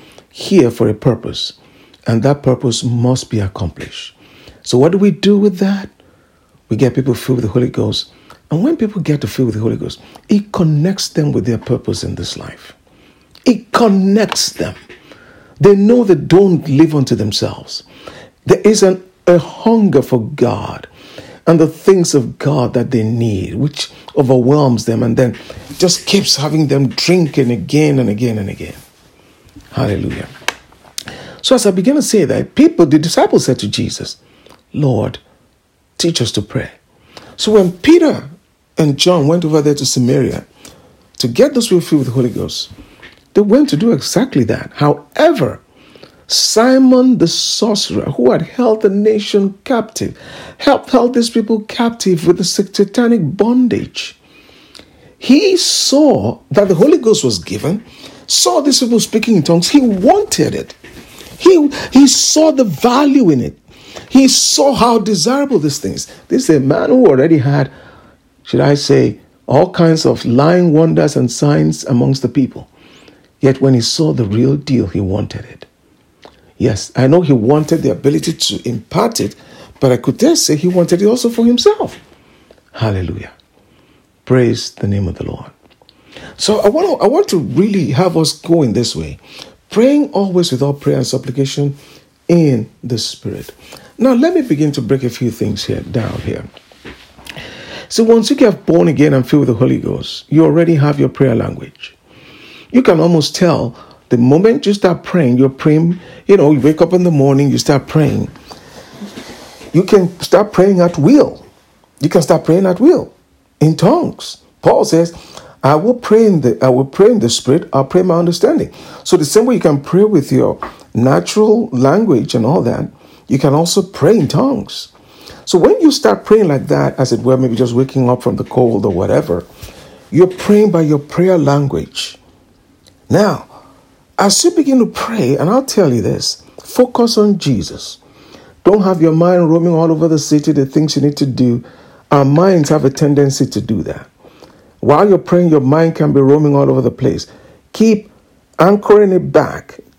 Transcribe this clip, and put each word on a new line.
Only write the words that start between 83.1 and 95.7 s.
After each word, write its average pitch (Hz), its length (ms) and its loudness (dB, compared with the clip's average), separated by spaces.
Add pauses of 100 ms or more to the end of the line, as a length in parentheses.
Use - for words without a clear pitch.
Praise 123 460 0
the - 140 -8
name 101 220 -2
of 80 60 -8
the - 100 -12
Lord. - 260 -12 (840)
So - 240 -2
I 202 80 2
want 320 320 0
to, - 60 0
I - 20 4
want 349 200 0
to 185 100 -2
really 165 540 -2
have 165 260 0
us 160 160 0
go 165 280 -2
in 110 120 0
this 117 200 -4
way. 76 240 -12 (520)
Praying 277 420 2
always 180 400 -2
with 120 80 -2
all 143 140 -2
prayer 143 240 -4
and 127 80 -4
supplication 135 720 -4 (500)
in 156 400 2 (160)
the 120 140 -6
Spirit. - 560 -12 (420)
Now, 262 160 2
let 302 220 0
me 320 80 0
begin 151 300 -2
to 139 100 -6
break 131 200 -2
a 127 60 -2
few 117 220 -6
things 101 340 -6
here, - 160 -6